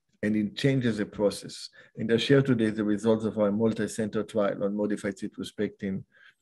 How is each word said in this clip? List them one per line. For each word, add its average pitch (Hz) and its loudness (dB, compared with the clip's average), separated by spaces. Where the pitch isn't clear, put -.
and 107 0
it 107 -2
changes 123 2
the 104 -2
process. - -2
And 113 -4
I 117 6
share 139 6
today 113 2
the 107 -2
results 107 2
of 101 -4
our 101 2
multi-center 110 -2
trial 101 -2
on 101 -2
modified 104 -2
citrospectin 98 -6